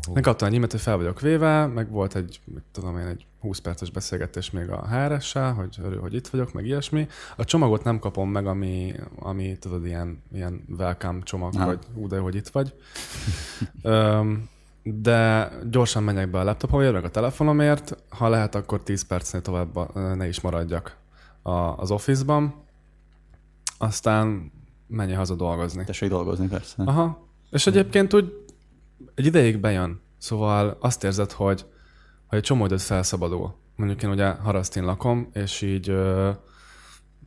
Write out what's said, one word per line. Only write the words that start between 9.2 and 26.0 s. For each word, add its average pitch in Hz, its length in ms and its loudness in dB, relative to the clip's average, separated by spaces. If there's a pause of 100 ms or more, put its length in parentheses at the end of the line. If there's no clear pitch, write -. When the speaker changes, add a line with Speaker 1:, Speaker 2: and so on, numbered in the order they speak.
Speaker 2:
tudod, 90 260 -6
ilyen, 85 360 -6 (120)
ilyen 90 300 -6 (140)
welcome 90 460 -4
csomag, 92 320 -4
Speaker 3:
Aha. 92 100 2
Speaker 2:
hogy 90 140 0 (160)
ú, 107 120 -8
de 95 80 -4
jó, 95 80 0
hogy 92 120 -2
itt 101 120 -6
vagy. 139 260 -2 (560)
<laughs> - 520 -8
Öm, 107 680 4 (340)
de 110 680 4 (220)
gyorsan 117 320 4
menjek 98 260 2
be 92 100 0
a 92 40 2
laptopomért, 131 500 4
meg 90 100 0
a 85 60 -6
telefonomért. 147 880 2 (120)
Ha 117 200 2
lehet, 110 260 4
akkor 101 280 -2
tíz 98 240 -2
percnél 90 340 -4
tovább, 87 540 -4
ö, 95 200 -2
ne 92 120 -2
is 85 140 -6
maradjak 85 560 -4 (440)
a, - 100 -4
az 87 400 0
office-ban. 135 640 2 (1200)
Aztán 107 760 0 (360)
menjél 95 300 -2
haza 92 180 0
dolgozni. 85 500 -2
Speaker 3:
Tessék 101 240 -2